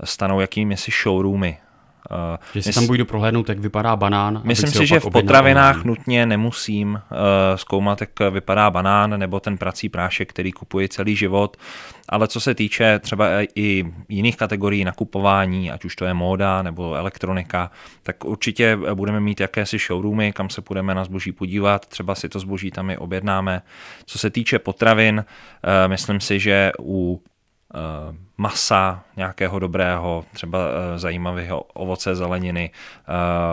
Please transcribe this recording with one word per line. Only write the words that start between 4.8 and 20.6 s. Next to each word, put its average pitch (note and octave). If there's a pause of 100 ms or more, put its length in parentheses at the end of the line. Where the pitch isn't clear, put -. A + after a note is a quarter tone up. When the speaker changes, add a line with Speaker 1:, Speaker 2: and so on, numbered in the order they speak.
Speaker 1:
že D#3+
Speaker 2:
pak D#3
Speaker 1:
v -
Speaker 2:
objednal G#2
Speaker 1:
potravinách C3+
Speaker 2:
online. A#2+
Speaker 1:
nutně A#2+
nemusím, G#2
eh, F#2+
zkoumat, G2+
jak - (120)
vypadá G2
banán G2+
nebo F#2+
ten G2+
prací F#2
prášek, F2+
který F#2+
kupuji F#2+
celý G2+
život. G2+ (520)
Ale G#2+
co -
se B2+
týče G#2+
třeba G#2 (280)
i F#2+ (160)
jiných G#2+
kategorií G2+
nakupování, F#2+
ať -
už E2+
to F#2
je F#2
móda F#2+
nebo E2+
elektronika, F2+ (320)
tak -
určitě A2 (160)
budeme G2+
mít G#2
jakési G2+
showroomy, G#2
kam F#2+
se -